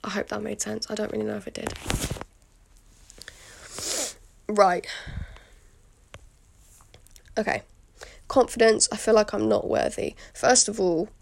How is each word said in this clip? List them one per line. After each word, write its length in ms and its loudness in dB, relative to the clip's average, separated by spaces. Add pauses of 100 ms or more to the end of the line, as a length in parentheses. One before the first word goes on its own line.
I 60 -8
hope 200 -4
that 120 -6
made 220 -6
sense. 280 -8
I 40 -6
don't 180 -4
really 140 -4
know 100 -4
if 100 -10
it 60 -12
did. 220 -6 (2750)
Right. 380 4 (2500)
Okay. 240 -2 (680)
Confidence, 600 4
I 60 -4
feel 180 2
like 200 4
I'm 140 0
not 200 2
worthy. 460 -2 (180)
First 360 4
of 120 -4
all 300 2 (120)